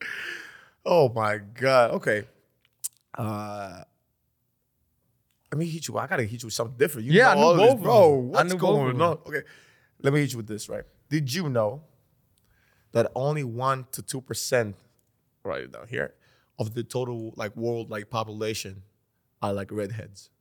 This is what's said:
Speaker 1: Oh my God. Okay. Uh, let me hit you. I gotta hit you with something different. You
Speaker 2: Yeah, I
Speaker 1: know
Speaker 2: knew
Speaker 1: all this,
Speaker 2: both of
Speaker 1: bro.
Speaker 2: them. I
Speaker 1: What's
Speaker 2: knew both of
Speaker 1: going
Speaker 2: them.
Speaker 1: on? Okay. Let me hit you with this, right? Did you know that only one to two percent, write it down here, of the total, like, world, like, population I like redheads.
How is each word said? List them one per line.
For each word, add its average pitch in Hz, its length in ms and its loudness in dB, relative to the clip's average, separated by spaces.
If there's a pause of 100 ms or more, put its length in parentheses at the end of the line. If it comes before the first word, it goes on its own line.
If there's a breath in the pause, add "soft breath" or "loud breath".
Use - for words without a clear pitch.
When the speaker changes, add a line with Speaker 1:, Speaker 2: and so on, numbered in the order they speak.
(840 loud breath)
Speaker 1:
Oh 165 240 6
my 107 280 -2
God. 117 540 4
Okay. 110 320 0 (920)
Uh, 104 680 -8 (1700)
let 143 80 -4
me 165 80 -2
hit 160 200 -10
you. 113 100 -6
I 120 100 -6
gotta 160 160 -2
hit 117 180 -8
you 120 60 -12
with 107 60 -10
something 120 240 -6
different. 120 300 -2
You 147 60 2
Speaker 2:
Yeah, 240 160 8
I 190 60 6
Speaker 1:
know 143 60 4
Speaker 2:
knew 151 60 8
Speaker 1:
all 170 60 6
this, 214 220 8
Speaker 2:
both - 40 -6
of 175 40 -8
Speaker 1:
bro. 202 260 8
Speaker 2:
them. 127 240 2
I 151 100 4
Speaker 1:
What's 180 100 0
Speaker 2:
knew 185 40 -2
both 170 240 2
of - 40 -
Speaker 1:
going 127 120 0
Speaker 2:
them. 151 40 2
Speaker 1:
on? 165 160 2 (100)
Okay. 151 160 -6 (580 soft breath)
Let 139 120 2
me 151 80 4
hit 131 100 -2
you 117 60 -8
with 107 100 -10
this, 107 200 -8
right? - 160 -8 (260)
Did 143 240 -2
you 170 160 -4
know 120 340 0 (1080)
that 117 240 0
only 143 280 -2
one 127 480 -4
to - 100 -12
two 131 200 -10
percent, 110 540 -2 (680)
write 69 180 -6
it 62 120 -14
down 60 140 -20
here, 110 280 -6 (420)
of 110 160 -6
the 117 100 -8
total, 117 540 -8
like, 107 180 -10
world, 117 360 -6
like, 104 180 -10
population 107 720 -6 (600)
I 104 100 -2
like 98 200 -6
redheads. 104 580 -10 (120)